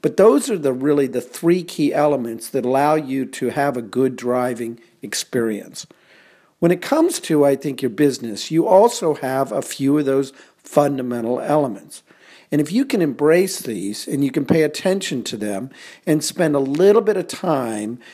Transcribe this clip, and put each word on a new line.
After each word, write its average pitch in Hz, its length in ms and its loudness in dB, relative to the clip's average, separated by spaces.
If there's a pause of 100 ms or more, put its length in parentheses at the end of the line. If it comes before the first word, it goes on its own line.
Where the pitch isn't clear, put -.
but - 140 0
those 240 340 6
are 214 80 -2
the, 143 140 -2
really 139 340 0
the 123 140 -4
three 175 440 0
key 147 300 -2
elements 131 580 -2
that 131 120 -2
allow 139 320 2
you 135 300 -4
to 123 240 -6
have 139 260 -2
a 123 60 -6
good 123 340 0
driving 123 640 -4 (220)
experience. 110 840 -4 (760)
When 170 120 4
it 175 100 -2
comes 330 400 0
to, 151 220 2
I 139 140 4
think, 135 240 -8
your 131 80 -2
business, 117 640 -2
you 160 140 2
also 190 500 4
have 135 360 -4
a 139 100 -2
few 139 360 0
of 147 80 0
those 135 260 0 (240)
fundamental 127 880 -2
elements. 135 640 -2 (460)
And 151 120 2
if 151 100 -4
you 247 140 2
can 247 160 0
embrace 160 580 2
these 101 480 -8
and 143 160 -2
you 135 80 0
can 139 140 -2
pay 165 180 4
attention 156 600 -2
to - 120 -10
them 104 360 -6 (360)
and 151 160 2
spend 156 320 0
a 139 40 2
little 170 420 4
bit 202 160 0
of 180 100 -4
time 120 720 -4 (140)